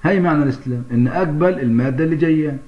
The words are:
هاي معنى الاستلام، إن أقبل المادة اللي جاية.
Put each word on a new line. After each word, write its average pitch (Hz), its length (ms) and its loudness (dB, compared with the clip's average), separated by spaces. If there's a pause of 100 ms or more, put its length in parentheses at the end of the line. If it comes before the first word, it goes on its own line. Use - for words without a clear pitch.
هاي 185 160 2
معنى 160 240 2
الاستلام، 127 480 -4
إن 120 160 2
أقبل 175 520 0
المادة 127 440 0
اللي 160 120 0
جاية. 151 420 0 (100)